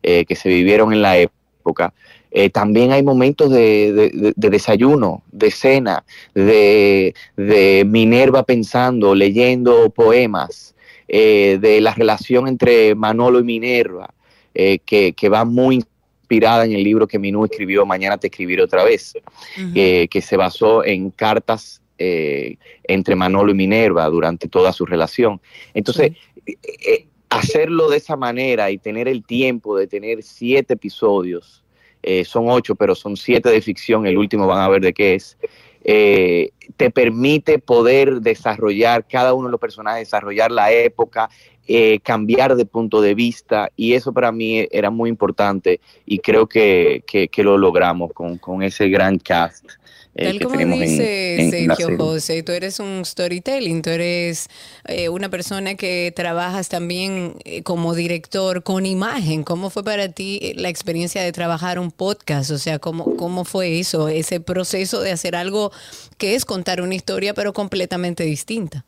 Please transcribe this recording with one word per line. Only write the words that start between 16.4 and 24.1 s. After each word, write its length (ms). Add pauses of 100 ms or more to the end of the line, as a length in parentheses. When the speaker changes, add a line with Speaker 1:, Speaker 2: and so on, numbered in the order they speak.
Speaker 1:
en 80
el 120
libro 240
que 120
Minú 240
escribió, 420
Mañana 320
te 100
escribiré 360
otra 220
vez, 280 (440)
Speaker 2:
Ujú. 180
Speaker 1:
eh, 320
que 140
se 160
basó 480
en 240
cartas, 720 (200)
eh, 540 (320)
entre 280
Manolo 360
y 40
Minerva 520
durante 400